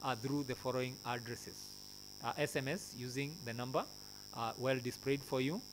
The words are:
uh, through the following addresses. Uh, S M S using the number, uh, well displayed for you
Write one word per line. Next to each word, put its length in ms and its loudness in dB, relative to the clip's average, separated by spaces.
uh, 120 4
through 280 2
the 120 0
following 400 2
addresses. 520 -2
Uh, 140 2
S 180 4
M 120 2
S 300 -2
using 380 -2
the 80 -2
number, 300 2
uh, 220 2
well 180 6
displayed 460 2
for 180 2
you 180 4